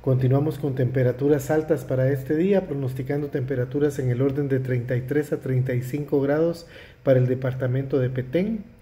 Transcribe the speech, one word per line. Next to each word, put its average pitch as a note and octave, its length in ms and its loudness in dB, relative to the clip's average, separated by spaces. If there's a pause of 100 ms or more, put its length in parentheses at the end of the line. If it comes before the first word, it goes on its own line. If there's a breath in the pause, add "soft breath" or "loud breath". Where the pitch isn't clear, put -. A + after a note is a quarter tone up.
Continuamos C3+ 580 2
con C3+ 160 -4
temperaturas C3 760 2
altas D#3 340 0
para C3 260 0
este C#3+ 260 -2
día, F#3 300 2
pronosticando C#3 640 -4
temperaturas C#3 680 -2
en B2+ 120 0
el A#2+ 100 0
orden C#3 300 0
de C3 80 2
treinta B2+ 380 -2
y A#2+ 40 0
tres D3 320 -2
a D3+ 80 -2
treinta B2+ 320 0
y B2 80 0
cinco C#3+ 400 -2
grados D#3 460 0 (360 loud breath)
para C3+ 160 6
el B2+ 80 4
departamento C3 720 -2
de B2 120 2
Petén F3+ 540 -2 (180)